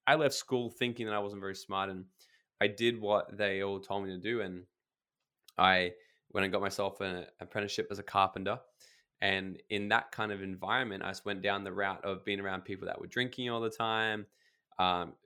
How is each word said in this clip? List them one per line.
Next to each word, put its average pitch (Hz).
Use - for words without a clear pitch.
I 139
left 151
school 123
thinking 120
that 107
I -
wasn't 101
very 95
smart, 98
and 92
I 104
did 117
what 104
they 98
all 98
told 98
me 95
to 92
do. 107
And 92
I 92
when 98
I 98
got 95
myself 98
an 90
apprenticeship 101
as 98
a 101
carpenter. 98
And 95
in 101
that 113
kind 107
of 98
environment, 98
I -
just 95
went 98
down 101
the 95
route 98
of 95
being 101
around 95
people 95
that -
were -
drinking 123
all 117
the 113
time, 110
um, 90